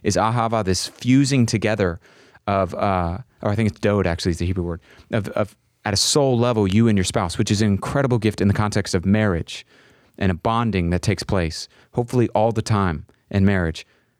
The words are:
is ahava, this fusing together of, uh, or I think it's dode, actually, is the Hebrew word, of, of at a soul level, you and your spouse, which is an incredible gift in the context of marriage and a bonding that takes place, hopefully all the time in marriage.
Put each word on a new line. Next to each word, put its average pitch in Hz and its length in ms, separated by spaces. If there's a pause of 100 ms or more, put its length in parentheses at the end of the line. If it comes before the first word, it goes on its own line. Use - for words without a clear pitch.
is 104 140
ahava, 113 480
this 90 240
fusing 131 580
together 107 540 (480)
of, 98 260
uh, 92 460 (240)
or 107 80
I 101 40
think 110 140
it's - 100
dode, 101 280
actually, 85 240
is 82 60
the 85 100
Hebrew 92 160
word, 85 180 (300)
of, 107 180
of - 260 (280)
at 104 100
a 101 40
soul 135 400
level, 113 300
you 107 200
and 107 100
your 95 80
spouse, 95 320
which 107 140
is 101 100
an 110 60
incredible 123 500
gift 104 220
in 101 80
the 101 60
context 104 420
of 87 100
marriage 101 600 (520)
and 95 140
a 87 40
bonding 104 560
that 90 100
takes 98 220
place, 85 440 (260)
hopefully 120 360
all 110 220
the 107 100
time 92 440 (260)
in 98 140
marriage. 92 400 (340)